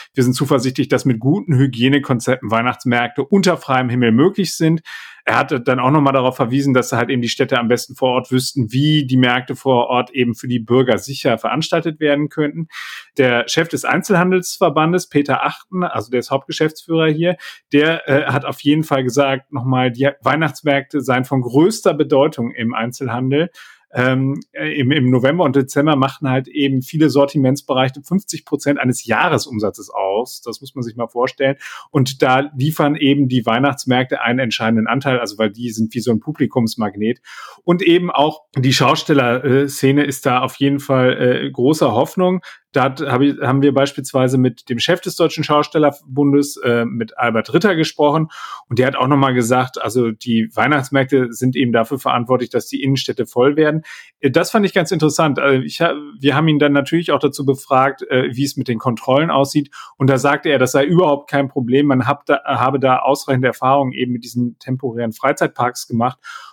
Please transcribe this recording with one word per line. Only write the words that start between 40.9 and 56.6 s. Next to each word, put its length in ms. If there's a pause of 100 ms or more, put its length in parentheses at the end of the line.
äh, 80
großer 400
Hoffnung. 480 (340)
Da 80
hat, 180
hab 220
ich, 180
haben 220
wir 100
beispielsweise 640
mit 320
dem 100
Chef 220
des 160
Deutschen 280
Schaustellerbundes, 1120
äh, 260
mit 320
Albert 380
Ritter 220
gesprochen. 520 (400)
Und 100
der 100
hat 80
auch 100
nochmal 260
gesagt, 480
also 300
die 420
Weihnachtsmärkte 800
sind 240
eben 160
dafür 260
verantwortlich, 520
dass 160
die 160
Innenstädte 440
voll 300
werden. 260 (380)
Äh, 100
das 200
fand 160
ich 80
ganz 160
interessant. 480
Äh, 240
ich 180
ha-, 140 (240)
wir 160
haben 140
ihn 100
dann 140